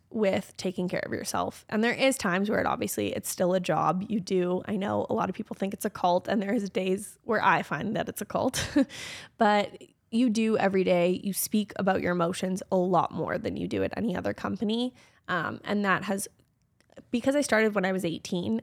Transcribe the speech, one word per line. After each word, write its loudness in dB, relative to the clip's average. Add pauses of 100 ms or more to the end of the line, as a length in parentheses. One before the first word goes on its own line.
(100)
with 0
taking -4
care -4
of -10
yourself. -4
And 0
there 2
is 2
times 0
where 2
it 2
obviously, -2
it's -6
still 2
a 2
job. 0
You -2
do, 0
I -4
know -2
a -2
lot 0
of -8
people -10
think -2
it's -4
a -4
cult, 0
and 2
there -2
is 0
days -2
where 0
I 4
find -4
that -2
it's -10
a -8
cult, 0 (360)
<laughs> -14
but 2 (300)
you 4
do 2
every 4
day, 4
you -2
speak -2
about 2
your 0
emotions -2
a 4
lot 2
more -2
than -4
you -4
do 0
at -4
any -2
other -2
company. -2 (360)
Um, -4
and 0
that 2
has, -4 (840)
because 2
I 6
started 4
when 2
I 0
was -2
eighteen -2